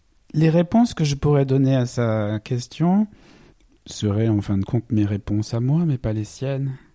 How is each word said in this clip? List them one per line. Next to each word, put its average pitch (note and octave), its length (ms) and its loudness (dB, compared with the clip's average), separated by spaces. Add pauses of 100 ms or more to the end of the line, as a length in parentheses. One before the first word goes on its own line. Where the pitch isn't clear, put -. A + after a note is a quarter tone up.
(320)
les D#3 160 4
réponses F3 460 4
que D#3+ 100 -2
je C#3+ 100 0
pourrais C#3+ 300 2
donner C3+ 320 2
à B2+ 80 2
sa A2 560 -2
question F3 640 0 (800)
seraient G#2+ 440 -2
en G#2 120 2
fin G2 160 -2
de F#2+ 80 0
compte - 260 -4
mes G#2+ 140 2
réponses G#2 480 -4
à A#2 80 -2
moi, D3 240 0
mais C#3+ 140 0
pas A2 160 -4
les G#2+ 100 -4
siennes. C3+ 480 -6 (220)